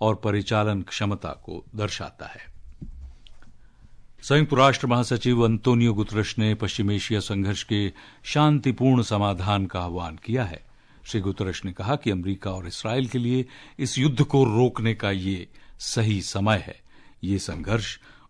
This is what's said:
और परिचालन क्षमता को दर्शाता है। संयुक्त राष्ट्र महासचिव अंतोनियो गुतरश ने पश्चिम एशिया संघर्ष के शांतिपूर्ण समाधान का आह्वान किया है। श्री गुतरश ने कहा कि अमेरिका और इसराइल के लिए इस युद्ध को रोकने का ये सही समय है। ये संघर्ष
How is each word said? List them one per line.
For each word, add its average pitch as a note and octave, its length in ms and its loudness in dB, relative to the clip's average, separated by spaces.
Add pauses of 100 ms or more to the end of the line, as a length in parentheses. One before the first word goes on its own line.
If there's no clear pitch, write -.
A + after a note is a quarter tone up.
और G#2+ 240 0
परिचालन G#2 580 0
क्षमता G2 640 -6
को E2+ 200 -12 (120)
दर्शाता G#2 500 -8
है। - 280 -18 (1700)
संयुक्त D3+ 320 4
राष्ट्र C3+ 320 6
महासचिव A#2+ 580 2
अंतोनियो A#2 500 4
गुतरश G#2 440 -2
ने G#2+ 160 4
पश्चिम G2+ 360 -2
एशिया G#2 300 -2
संघर्ष G2 420 -2
के G2+ 300 -2 (320)
शांतिपूर्ण C3 760 4
समाधान G2+ 640 0
का F2+ 140 -6
आह्वान E2+ 440 -6
किया B2 200 -2
है। E2 160 -10 (440)
श्री - 160 -4
गुतरश F#2+ 440 -4
ने F#2+ 80 -6
कहा G2+ 240 -4
कि - 140 -2
अमेरिका F#2+ 400 -4
और F#2 160 -8
इसराइल A#2+ 400 -4
के A#2 120 -4
लिए B2 260 0 (340)
इस - 200 -4
युद्ध C3+ 260 4
को C#3 200 4
रोकने A2+ 500 2
का G#2 160 -2
ये F#2 360 -2 (320)
सही G#2+ 440 0
समय G2+ 440 0
है। E2 100 -14 (480)
ये F#2+ 140 0
संघर्ष F#2 580 -4 (340)